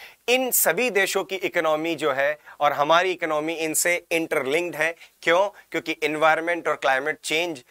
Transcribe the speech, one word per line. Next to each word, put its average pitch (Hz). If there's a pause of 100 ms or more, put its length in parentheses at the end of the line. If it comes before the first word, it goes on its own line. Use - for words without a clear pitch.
(300)
इन 254
सभी 202
देशों 190
की -
इकोनॉमी 165
जो 143
है 139 (220)
और 143
हमारी 165
इकोनॉमी 160
इनसे 160 (160)
इंटरलिंक्ड 160
है। 156 (280)
क्यों? 180 (240)
क्योंकि 160
एनवायरनमेंट 160
और 147
क्लाइमेट 139
चेंज 160